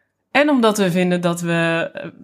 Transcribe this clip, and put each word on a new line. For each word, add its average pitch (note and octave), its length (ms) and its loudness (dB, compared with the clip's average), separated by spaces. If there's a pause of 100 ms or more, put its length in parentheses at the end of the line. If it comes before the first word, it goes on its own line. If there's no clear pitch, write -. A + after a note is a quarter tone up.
(300)
En D4 200 2
omdat A3+ 280 2
we F#3+ 120 2
vinden F3+ 300 0
dat F3 200 -2
we, E3 520 -2
eh, - 160 -12 (160)